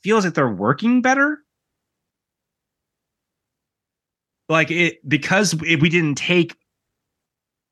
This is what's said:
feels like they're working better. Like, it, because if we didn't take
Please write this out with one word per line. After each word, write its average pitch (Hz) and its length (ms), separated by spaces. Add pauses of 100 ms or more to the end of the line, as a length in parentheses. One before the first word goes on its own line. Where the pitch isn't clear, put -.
feels 208 220
like 170 100
they're 139 160
working 139 520
better. 277 360 (3000)
Like, 160 220
it, 165 380
because 170 460 (100)
if 160 160
we 175 80
didn't 156 280
take 175 400 (1160)